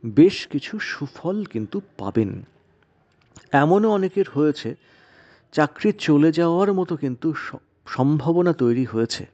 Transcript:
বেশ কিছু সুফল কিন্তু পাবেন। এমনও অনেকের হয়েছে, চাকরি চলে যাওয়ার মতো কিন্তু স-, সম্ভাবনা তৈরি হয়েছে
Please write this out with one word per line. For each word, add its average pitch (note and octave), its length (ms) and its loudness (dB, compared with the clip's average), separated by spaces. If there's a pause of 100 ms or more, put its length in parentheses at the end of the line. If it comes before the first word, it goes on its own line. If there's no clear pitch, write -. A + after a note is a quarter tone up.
বেশ D3 400 4
কিছু - 320 -8
সুফল F#3+ 640 -6
কিন্তু G#2+ 360 -6 (180)
পাবেন। G2+ 440 -2 (1080)
এমনও F3 380 4
অনেকের G3 340 0 (100)
হয়েছে, C#3+ 400 0 (800)
চাকরি D#3 400 0
চলে D#3 400 2
যাওয়ার E3+ 400 0
মতো F3+ 240 -4
কিন্তু C#3 380 -4
স-, - 220 -12 (300)
সম্ভাবনা D#3 680 2
তৈরি B2 320 0
হয়েছে A2+ 500 -4